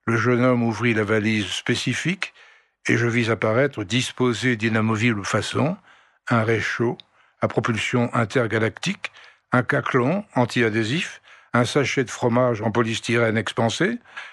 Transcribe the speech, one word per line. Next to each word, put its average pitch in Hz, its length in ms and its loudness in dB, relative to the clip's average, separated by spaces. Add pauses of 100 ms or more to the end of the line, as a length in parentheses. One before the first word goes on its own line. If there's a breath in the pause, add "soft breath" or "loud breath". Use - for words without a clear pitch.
le 117 100 2
jeune 120 280 2
homme 123 180 4
ouvrit 113 320 0
la 107 100 0
valise 107 420 0
spécifique - 840 -4 (540 soft breath)
et 123 100 2
je 120 100 0
vis 117 240 0
apparaître, 113 540 0
disposé 120 720 0
d'inamovible 110 680 0
façon, 117 520 -2 (520 soft breath)
un 120 140 2
réchaud 113 540 0 (440 soft breath)
à 95 80 2
propulsion 120 680 0
intergalactique, 113 960 -2 (400 loud breath)
un 123 100 4
caclon 139 640 0 (100)
anti-adhésif, 117 880 0 (300 loud breath)
un 120 120 2
sachet 135 400 0
de 107 60 -12
fromage 120 520 0
en 113 80 0
polystyrène 113 640 0
expansé, 120 600 0 (340 loud breath)